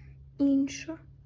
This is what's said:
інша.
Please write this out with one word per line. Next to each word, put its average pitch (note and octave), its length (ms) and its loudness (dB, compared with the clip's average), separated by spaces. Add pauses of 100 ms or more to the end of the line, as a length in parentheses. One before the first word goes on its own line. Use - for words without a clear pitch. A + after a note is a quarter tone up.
(380)
інша. C#4 600 0 (280)